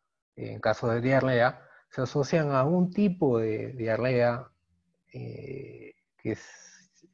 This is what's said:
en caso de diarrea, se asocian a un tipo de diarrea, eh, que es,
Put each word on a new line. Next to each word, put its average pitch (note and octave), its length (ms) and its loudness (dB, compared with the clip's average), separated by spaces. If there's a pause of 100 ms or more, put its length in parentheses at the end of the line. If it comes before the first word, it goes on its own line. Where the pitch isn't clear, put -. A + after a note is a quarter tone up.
(360)
en A2 240 -10
caso A2+ 300 0
de A#2 100 0
diarrea, B2+ 640 2 (280)
se - 120 -8
asocian D3 500 0
a C3 120 4
un F3+ 260 2
tipo F3+ 500 2
de A2 340 -2
diarrea, A#2+ 760 0 (640)
eh, A#2+ 800 -14 (240)
que A2+ 140 -6
es, - 840 -16